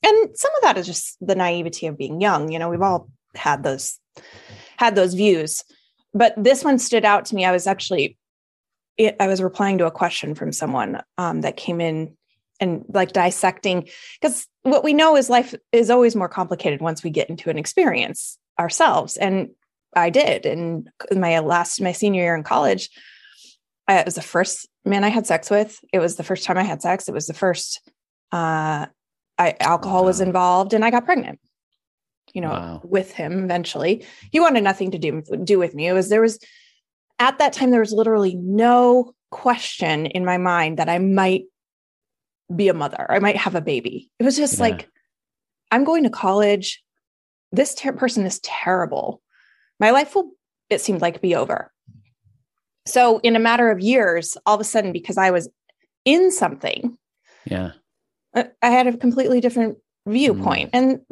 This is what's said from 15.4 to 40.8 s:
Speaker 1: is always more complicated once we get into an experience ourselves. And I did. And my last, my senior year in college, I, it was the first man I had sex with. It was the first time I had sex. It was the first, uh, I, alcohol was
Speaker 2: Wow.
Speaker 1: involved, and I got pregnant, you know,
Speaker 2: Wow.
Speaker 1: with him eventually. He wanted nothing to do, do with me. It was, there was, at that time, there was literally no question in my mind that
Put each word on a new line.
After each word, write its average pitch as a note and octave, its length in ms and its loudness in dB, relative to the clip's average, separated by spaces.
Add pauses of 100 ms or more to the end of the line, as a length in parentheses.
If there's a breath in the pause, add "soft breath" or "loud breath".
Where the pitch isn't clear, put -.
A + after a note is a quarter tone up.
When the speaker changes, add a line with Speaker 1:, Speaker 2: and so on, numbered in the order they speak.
Speaker 1:
is A#3 160 4
always A#3+ 260 6
more F#3 140 -2
complicated D#3 520 -4
once D#3+ 220 -4
we E3+ 60 -4
get D#3 200 -2
into E3 200 -8
an D3+ 80 -4
experience - 800 -2 (200)
ourselves. F3 600 0
And F#3+ 320 -2 (460)
I E3+ 140 2
did. C4 360 0
And E3 440 -6 (220)
my F3 280 2
last, E3+ 420 -2
my F3+ 100 -2
senior F#3+ 320 0
year E3+ 120 0
in D#3 80 -6
college, F#3+ 460 -2 (1000 soft breath)
I, F#3+ 120 4
it D#3+ 60 0
was F3+ 100 -6
the - 60 -10
first - 460 -4 (180)
man G3+ 180 0
I G#3 60 2
had A3 180 -2
sex E3 220 -2
with. G#3+ 300 0 (120)
It F#3+ 80 2
was E3 160 -2
the E3+ 80 -12
first F#3 220 -6
time F3+ 120 -2
I F#3 60 0
had E3 180 -6
sex. F3+ 280 -4
It - 40 -8
was D3+ 140 -8
the E3 60 -10
first, - 480 -4 (500)
uh, D#3 540 -4 (520)
I, F3 220 2
alcohol F#3 460 0
was F#3 160 2
Speaker 2:
Wow. F#3 60 0
Speaker 1:
involved, F#3 460 2
and A3 120 2
I A#3 60 2
got A#3+ 120 0
pregnant, - 360 -2 (960)
you F3+ 60 -8
know, E3 120 -6
Speaker 2:
Wow. E2+ 340 -10
Speaker 1:
with F#3 260 -2
him F3+ 320 -6
eventually. F3 600 -2 (260 loud breath)
He D4+ 80 2
wanted C#4+ 240 4
nothing F#3+ 280 -2
to G3 60 -8
do, D#3 240 -4 (220)
do F#3 160 2
with D#3+ 160 -2
me. D#3 120 -6
It F3+ 60 0
was, F#3 140 0
there G#3+ 140 4
was, A3+ 180 2 (800 soft breath)
at C4 200 2
that C#4+ 120 4
time, B3+ 200 2
there A#3+ 100 4
was G#3+ 100 -2
literally G#3+ 440 2
no A#3+ 800 4 (180)
question D#3+ 760 -2
in F3+ 180 -4
my F3+ 140 0
mind F3 420 0
that D#3+ 80 0